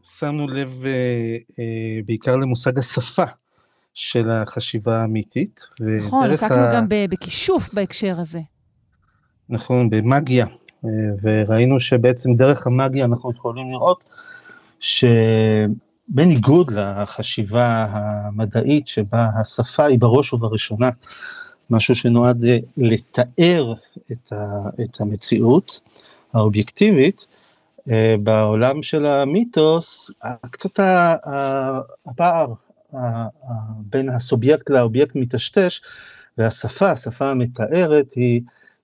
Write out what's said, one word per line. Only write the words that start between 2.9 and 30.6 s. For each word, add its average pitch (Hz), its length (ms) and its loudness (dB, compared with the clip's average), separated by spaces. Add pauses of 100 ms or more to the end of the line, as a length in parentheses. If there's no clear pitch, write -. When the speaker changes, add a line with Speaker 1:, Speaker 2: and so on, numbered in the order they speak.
Speaker 1:
של 113 360 -2
החשיבה 113 720 -2
המיתית, 110 580 -4 (380)
Speaker 2:
נכון, 107 260 0
Speaker 1:
ודרך - 180 0
Speaker 2:
עסקנו 214 200 2
Speaker 1:
ה- - 120 2
Speaker 2:
גם 226 140 0
ב-, 208 220 0
בכישוף 190 640 -4
בהקשר 190 460 -4
הזה. 165 200 -8 (1080)
Speaker 1:
נכון, 123 420 0
במאגיה, 123 560 2 (380)
אה, 113 60 -4 (320)
וראינו 110 580 2
שבעצם 123 540 2
דרך 135 320 4
המאגיה 135 380 0
אנחנו 123 260 -2
יכולים 120 420 -8
לראות 269 320 0 (760)
שבניגוד 117 1900 2
לחשיבה 107 1160 -2
המדעית 104 1000 -2
שבה 113 400 -2 (120)
השפה - 440 -2
היא 139 140 4
בראש 123 340 4
ובראשונה 113 580 -2 (800)
משהו 117 240 2
שנועד, 120 500 2
אה, 120 140 4 (180)
לתאר 123 1000 0 (380)
את - 200 -14
ה-, 104 360 -8 (160)
את - 160 -12
המציאות 113 800 0 (540)
האובייקטיבית, 127 920 2 (640)
אה, 110 320 4
בעולם 110 600 2
של 147 240 -2
המיתוס, 156 1040 0 (120)
ה-, 120 260 -12
קצת - 320 -8